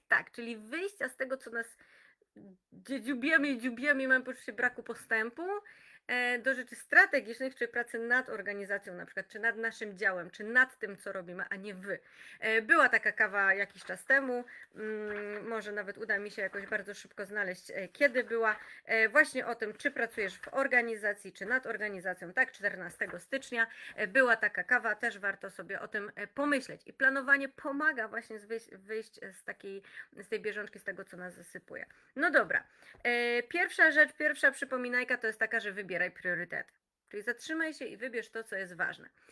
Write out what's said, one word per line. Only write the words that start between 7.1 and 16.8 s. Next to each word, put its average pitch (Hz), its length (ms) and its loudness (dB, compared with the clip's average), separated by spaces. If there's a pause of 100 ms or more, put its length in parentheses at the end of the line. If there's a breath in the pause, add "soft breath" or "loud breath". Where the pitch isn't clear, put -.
czyli 233 160 -2
pracy 233 280 -4
nad 247 300 0
organizacją 202 680 -6
na 170 120 -12
przykład, - 220 -10
czy 220 100 -16
nad 220 180 -2
naszym 220 420 -6
działem, 185 320 -2
czy 214 140 -12
nad 254 340 2
tym, 196 180 -8
co 196 160 -10
robimy, 180 380 -8
a 196 60 -6
nie 190 180 -12
wy. 185 240 -6 (420 loud breath)
E, 220 220 2
była 285 260 8
taka 214 240 2
kawa 196 420 4
jakiś 196 300 -4
czas 185 200 -8
temu, 254 400 4 (300 loud breath)
mm, 208 760 -6
może 208 240 -6
nawet 202 260 -6
uda 208 200 0
mi 208 120 -6
się 202 120 -6
jakoś 196 240 -4
bardzo 202 280 -4